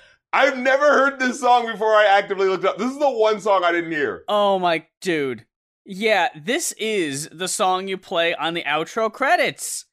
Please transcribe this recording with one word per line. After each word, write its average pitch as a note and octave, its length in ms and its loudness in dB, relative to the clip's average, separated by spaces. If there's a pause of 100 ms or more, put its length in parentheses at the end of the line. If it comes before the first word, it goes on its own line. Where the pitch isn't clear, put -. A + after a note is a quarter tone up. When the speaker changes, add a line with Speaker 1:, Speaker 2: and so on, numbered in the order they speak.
Speaker 1:
<laughs> - 260 -18
I've C4 260 2
never C4+ 260 2
heard C4+ 360 2
this B3+ 200 -2
song A#3+ 260 4
before A3 280 0
I G#3+ 120 6
actively G3 420 2
looked F#3 160 -2
up. F#3+ 120 0
This A#3 140 -4
is C#4 80 -8
the C#4+ 120 2
one A3 300 0
song F#3+ 220 2
I F3 100 2
didn't E3 200 -2
hear. B2+ 360 -4
Speaker 2:
Oh G3+ 300 2
my, E3+ 280 -2 (140)
dude. C#3+ 460 -4 (400)
Yeah, G3 480 0
this A3 380 -4
is E3 580 -4
the E3+ 160 -8
song F#3 420 -2
you F#3+ 100 -6
play E3+ 360 -2
on E3 200 -4
the E3+ 100 -6
outro E3 480 -2
credits. C#4 800 -2